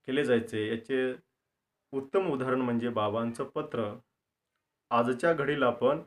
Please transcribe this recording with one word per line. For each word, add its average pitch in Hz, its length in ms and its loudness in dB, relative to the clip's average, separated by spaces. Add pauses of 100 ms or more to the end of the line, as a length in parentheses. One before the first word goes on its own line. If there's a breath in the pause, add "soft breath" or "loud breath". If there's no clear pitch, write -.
केले 135 180 0
जायचे, 113 440 0
याचे 127 440 -2 (760)
उत्तम 165 380 -2
उदाहरण 131 320 0
म्हणजे 120 280 0
बाबांचं 113 540 -2
पत्र. 120 560 -6 (920)
आजच्या 123 440 2
घडीला 143 340 2
आपण 131 400 2